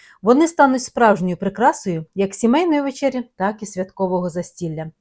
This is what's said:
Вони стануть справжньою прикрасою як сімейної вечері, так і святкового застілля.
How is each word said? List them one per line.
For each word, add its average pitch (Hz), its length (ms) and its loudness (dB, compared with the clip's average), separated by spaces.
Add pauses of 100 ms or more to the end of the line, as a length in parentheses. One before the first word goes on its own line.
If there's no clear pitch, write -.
(220)
Вони 262 260 4
стануть 269 360 2
справжньою 180 540 2
прикрасою 190 680 -2 (100)
як 196 200 -2
сімейної 294 460 2
вечері, 262 540 -4
так 214 280 -4
і - 20 -8
святкового 185 640 -4
застілля. 160 720 -8